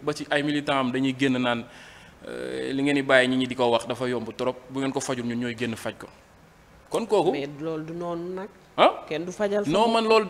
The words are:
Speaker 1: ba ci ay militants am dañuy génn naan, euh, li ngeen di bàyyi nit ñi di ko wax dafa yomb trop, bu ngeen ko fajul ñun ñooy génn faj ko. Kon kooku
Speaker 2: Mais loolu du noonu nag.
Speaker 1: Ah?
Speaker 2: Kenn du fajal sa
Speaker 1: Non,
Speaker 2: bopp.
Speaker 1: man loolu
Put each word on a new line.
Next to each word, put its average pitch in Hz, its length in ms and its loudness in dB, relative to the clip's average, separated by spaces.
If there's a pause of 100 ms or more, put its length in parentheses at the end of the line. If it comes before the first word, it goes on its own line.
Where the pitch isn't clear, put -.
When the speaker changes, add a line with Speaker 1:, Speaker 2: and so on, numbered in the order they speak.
Speaker 1:
ba 147 100 -2
ci 147 180 -8
ay 147 140 2
militants 147 340 0
am 127 140 0
dañuy 131 260 0
génn 131 200 2
naan, 120 260 0 (640)
euh, 127 440 -6
li 135 100 -2
ngeen 143 120 2
di 139 80 2
bàyyi 131 260 6
nit 131 100 2
ñi 127 100 2
di 123 80 -4
ko 127 140 2
wax 113 180 2
dafa 123 200 -4
yomb 113 280 -4
trop, 127 200 -2 (140)
bu 135 80 -6
ngeen 135 140 -2
ko 135 80 -2
fajul 123 260 -4
ñun 120 140 -2
ñooy 120 180 -4
génn 117 160 -2
faj 110 240 -8
ko. - 80 -14 (840)
Kon 214 180 -2
kooku 190 260 4
Speaker 2:
Mais 143 160 -4 (120)
loolu 160 240 -6
du 160 100 -12
noonu 175 400 -6
nag. 190 140 -10 (280)
Speaker 1:
Ah? 240 320 4
Speaker 2:
Kenn 160 160 -4
du 180 80 -8
fajal 202 320 -2
sa 139 60 -2
Speaker 1:
Non, 202 160 4
Speaker 2:
bopp. 226 80 2
Speaker 1:
man 226 100 2
loolu 220 260 6